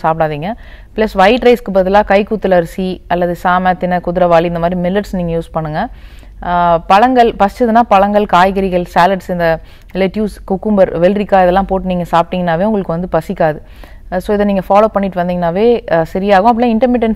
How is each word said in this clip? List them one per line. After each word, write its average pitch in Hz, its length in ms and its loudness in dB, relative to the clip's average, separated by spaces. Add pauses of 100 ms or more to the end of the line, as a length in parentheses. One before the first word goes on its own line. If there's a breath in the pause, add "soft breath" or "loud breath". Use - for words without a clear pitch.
சாப்பிடாதீங்க. 160 500 -2 (440 soft breath)
Plus 214 220 -2
ஒயிட் 220 240 4
ரைஸ்க்கு 233 320 2
பதிலா 196 320 2
கைக்குத்தல் 202 440 0
அரிசி 180 580 -2
அல்லது 175 340 -2
சாமை, 185 340 0
தினை, 180 280 -2
குதிரைவாலி 175 400 2
இந்த 170 140 -4
மாதிரி 175 220 -2
millets 190 360 -4
நீங்க 170 200 -4
யூஸ் 165 160 -8
பண்ணுங்க. 160 360 -6 (580 soft breath)
அ, 175 320 2
பழங்கள், 233 600 4
பசிச்சதுன்னா 226 420 2
பழங்கள், 208 460 2
காய்கறிகள், 185 580 0
salads, 185 460 0
இந்த 165 300 -2 (340 soft breath)
lettuce, 190 460 -4 (100)
cucumber, 190 500 0
வெள்ளரிக்காய் 196 420 2
இதெல்லாம் 185 240 2
போட்டு 190 200 -4
நீங்க 180 260 -4
சாப்பிட்டீங்கன்னாவே 175 520 0
உங்களுக்கு 208 280 -2
வந்து 180 200 -6
பசிக்காது. 160 480 -2 (520 soft breath)
அ, 185 60 -4
so 208 160 -4
இதை 208 120 0
நீங்க 196 220 -2
ஃபாலோ 202 160 4
பண்ணிட்டு 196 380 -2
வந்தீங்கன்னாவே, 180 680 0
அ, 165 200 2
சரியாகும். 196 340 2
அப்படிலாம் 233 320 2
intermittent 233 380 0